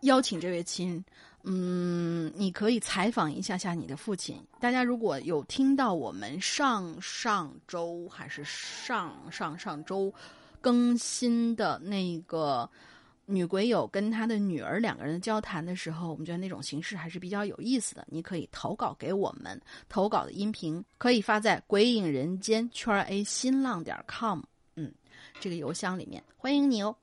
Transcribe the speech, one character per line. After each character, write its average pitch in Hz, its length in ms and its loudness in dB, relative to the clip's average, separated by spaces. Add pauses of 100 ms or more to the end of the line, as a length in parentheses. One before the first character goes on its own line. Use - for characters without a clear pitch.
邀 262 200 8
请 185 180 0
这 175 100 -2
位 175 120 0
亲， 175 420 -4 (380)
嗯， 175 920 0
你 190 160 0
可 208 180 2
以 240 80 4
采 202 320 0
访 165 220 0
一 190 100 -4
下 190 160 -2
下 180 160 -4
你 170 100 -4
的 139 120 -8
父 208 180 -4
亲。 - 260 -8 (200)
大 240 100 2
家 254 140 2
如 247 120 0
果 190 240 0
有 156 240 0
听 269 300 4
到 254 200 4
我 123 180 -2
们 104 280 -6
上 202 600 0
上 185 520 -2 (140)
周 170 420 -6
还 - 200 -14
是 147 160 -10
上 - 680 -6 (180)
上 165 280 -6
上 156 260 -8
周 196 280 -2 (480)
更 240 380 6
新 233 560 2
的 190 240 2
那 185 440 -2
个 147 460 0 (580)
女 185 200 2
鬼 196 220 2
友 180 180 4
跟 202 240 0
他 220 160 0
的 226 120 2
女 185 220 0
儿 175 200 0
两 220 180 0
个 - 60 -8
人 151 100 -2
的 175 60 -4
交 214 200 0
谈 175 240 -6
的 180 120 -4
时 165 160 -6
候， 165 180 -4
我 156 60 -6
们 156 100 -6
觉 170 60 -6
得 170 60 -4
那 190 100 -4
种 185 120 -8
形 147 220 -6
式 208 140 -6
还 165 120 -6
是 170 80 -10
比 180 120 -8
较 202 160 -2
有 208 140 -4
意 247 200 2
思 - 160 -4
的， - 160 -14
你 160 100 -6
可 180 160 -6
以 147 140 -6
投 - 240 -4
稿 - 240 -2
给 151 140 -2
我 196 180 0 (100)
们， 92 200 -12 (280)
投 196 200 4
稿 214 160 2
的 - 80 -10
音 208 180 -2
频 175 340 -4 (120)
可 247 160 4
以 226 100 6
发 214 160 4
在 208 300 2
“鬼 208 200 6
影 214 220 4
人 151 300 0
间” 220 300 2
圈 208 320 0
A 196 200 -2
新 262 400 2
浪 214 220 -2
点 - 240 -6
com， 202 320 -2 (340)
嗯， 156 180 -6 (460)
这 - 100 -6
个 180 60 -4
邮 156 180 -4
箱 185 240 -4
里 165 100 -6
面 - 140 -12 (160)
欢 269 200 2
迎 285 120 6
你 226 140 4
哦。 214 200 -2